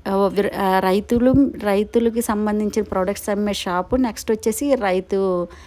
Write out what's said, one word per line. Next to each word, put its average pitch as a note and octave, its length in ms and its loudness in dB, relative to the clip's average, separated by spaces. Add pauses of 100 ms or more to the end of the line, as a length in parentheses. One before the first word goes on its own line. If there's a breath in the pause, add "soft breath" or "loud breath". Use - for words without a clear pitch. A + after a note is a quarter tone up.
ఆ, G3 260 2
విర-, G3 220 0
ఆ, F#3+ 220 2
రైతులు, A#3+ 760 2 (100)
రైతులకి A3 600 0
సంబంధించిన G#3+ 600 -2
ప్రొడక్ట్స్ G3 460 -4
అమ్మే G#3 220 -2
షాపు, F#3 440 -2
నెక్స్ట్ A#3+ 340 -2
వచ్చేసి A3+ 440 0
రైతు F#3+ 760 0 (180 loud breath)